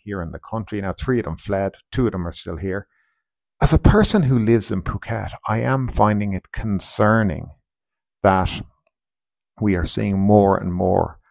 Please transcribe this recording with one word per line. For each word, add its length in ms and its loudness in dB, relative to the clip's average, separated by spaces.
here 180 -8
in 100 -8
the 80 -12
country. 420 -8
Now, 120 -6
three 240 -2
of 80 -2
them 100 -8
fled, 380 -4
two 140 0
of 60 0
them 160 -6
are 40 -8
still 260 -10
here. 300 -8
As 120 2
a 60 6
person 440 4
who 160 2
lives 320 2
in 120 -4
Phuket, 480 -8
I 120 -2
am 300 -2
finding 420 0
it 220 -10
concerning 960 0
that 380 2
we 160 0
are 100 0
seeing 320 0
more 400 6
and 160 -4
more 460 -2